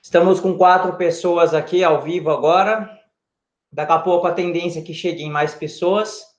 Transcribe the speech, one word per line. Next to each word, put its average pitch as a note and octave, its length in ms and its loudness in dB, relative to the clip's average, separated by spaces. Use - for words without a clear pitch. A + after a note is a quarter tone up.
Estamos F#3 300 4
com F#3 180 -2
quatro F3+ 380 4
pessoas E3+ 580 0
aqui F3+ 300 0
ao D#3 180 2
vivo D#3+ 280 -4
agora. F#3+ 680 0
Daqui D3 220 -2
a D#3+ 80 4
pouco F3+ 260 0
a E3+ 80 0
tendência F3 460 -4
é - 20 -16
que F3 100 -14
cheguem D3+ 380 -6
mais D3 240 -2
pessoas. F#3+ 680 -4